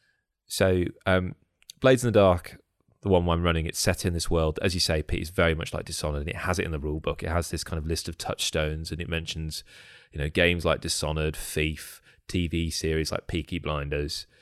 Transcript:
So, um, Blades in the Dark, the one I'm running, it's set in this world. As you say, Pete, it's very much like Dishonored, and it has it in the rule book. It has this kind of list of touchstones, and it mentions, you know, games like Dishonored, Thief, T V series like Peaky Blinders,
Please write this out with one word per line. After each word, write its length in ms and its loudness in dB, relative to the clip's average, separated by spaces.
So, 380 2
um, 300 2
Blades 220 6
in 60 2
the 100 6
Dark, 400 4
the 80 -2
one 180 6
I'm 160 2
running, 220 2
it's 120 -6
set 260 0
in 100 0
this 140 -4
world. 320 2
As 140 0
you 60 0
say, 200 0
Pete, 200 -2
it's 100 -6
very 240 4
much 180 -6
like 120 -4
Dishonored, 380 -4
and 80 -4
it 60 -6
has 220 -2
it 60 0
in 80 -4
the 80 -2
rule 180 -4
book. 240 -4
It 60 -4
has 220 -2
this 120 -4
kind 160 -6
of 80 -6
list 220 -4
of 100 -8
touchstones, 720 -4
and 100 -6
it 80 -8
mentions, 540 -6
you 80 -12
know, 100 -2
games 360 4
like 160 2
Dishonored, 560 -2
Thief, 640 -4
T 220 -2
V 200 -2
series 440 -2
like 160 -8
Peaky 320 -4
Blinders, 640 -4